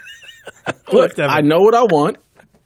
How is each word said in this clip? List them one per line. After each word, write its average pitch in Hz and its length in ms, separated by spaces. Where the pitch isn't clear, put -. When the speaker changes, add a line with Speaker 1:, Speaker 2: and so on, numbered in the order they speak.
Speaker 1:
<laughs> - 580
Speaker 2:
Look, 240 240
Speaker 1:
Devin. 143 140
Speaker 2:
I 151 120
know 156 180
what 220 160
I 240 80
want. 147 340